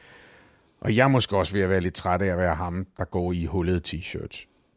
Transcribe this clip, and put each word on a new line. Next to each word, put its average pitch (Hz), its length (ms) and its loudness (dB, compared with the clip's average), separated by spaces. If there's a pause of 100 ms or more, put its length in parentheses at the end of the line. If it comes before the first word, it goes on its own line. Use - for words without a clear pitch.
(800)
Og 107 140 0
jeg 123 80 6
er 135 40 6
måske 123 300 2
også 90 160 0
ved 98 80 2
at 92 80 2
være 95 120 2
lidt 90 120 -2
træt 90 280 0
af 98 100 2
at 87 60 0
være 87 180 2
ham, 87 320 -4 (100)
der 92 80 -4
går 90 260 -2
i 85 140 -2
hullede 87 420 0
t-shirts. - 600 -10 (300)